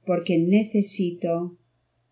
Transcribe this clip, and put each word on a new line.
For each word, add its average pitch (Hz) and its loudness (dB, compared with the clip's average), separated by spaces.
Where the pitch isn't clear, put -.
porque 170 0
necesito 175 0